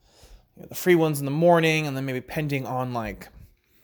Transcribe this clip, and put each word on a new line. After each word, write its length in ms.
know, 100
the 80
free 200
ones 240
in 80
the 40
morning, 560
and 80
then 120
maybe 160
pending 440
on, 280
like, 340